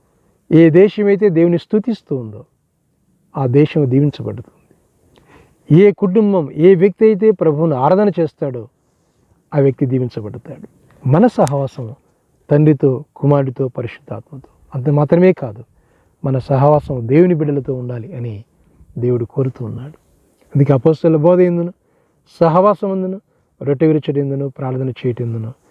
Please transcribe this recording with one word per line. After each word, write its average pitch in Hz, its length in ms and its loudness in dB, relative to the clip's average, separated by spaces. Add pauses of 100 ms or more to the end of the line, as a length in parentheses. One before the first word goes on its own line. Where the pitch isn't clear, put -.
(520)
ఏ 165 180 6
దేశమైతే 202 580 2
దేవుని 170 300 2
స్తుతిస్తూ 214 580 -4
ఉందో, 110 280 -14 (920)
ఆ 139 100 -2
దేశం 143 440 2
దీవించబడుతుంది. 123 840 -4 (1080)
ఏ 202 100 6
కుటుంబం, 196 600 -2
ఏ 170 220 4
వ్యక్తి 190 300 2
అయితే 220 260 2
ప్రభువును 160 460 0
ఆరాధన 185 340 2 (100)
చేస్తాడో, 135 480 -6 (840)
ఆ 147 40 0
వ్యక్తి 139 280 0
దీవించబడతాడు. 123 840 -8 (400)
మన 170 180 4
సహవాసం 139 680 -4 (560)
తండ్రితో, 147 540 2 (120)
కుమారుడితో, 139 520 0
పరిశుద్ధాత్మతో. - 800 -14 (260)
అంత 131 140 -6
మాత్రమే 170 440 2
కాదు, 117 320 -12 (600)
మన 135 140 -2
సహవాసం 139 680 0
దేవుని 175 260 4
బిడ్డలతో 143 400 -4
ఉండాలి 123 400 -10
అని 117 300 -12 (540)
దేవుడు 120 260 -2
కోరుతూ 131 400 -6
ఉన్నాడు. 117 340 -14 (580)
అందుకే 139 160 4
అపొస్తలుల 160 440 2
బోధ 175 240 2
ఎందును, 175 320 0 (680)
సహవాసం 185 520 2
ఎందును, 190 280 -6 (420)
రొట్టె 139 240 -2
విరుచుట 151 320 -2
ఎందును, 139 300 -4
ప్రార్థన 131 420 -6
చేయటెందును, 117 640 -6 (180)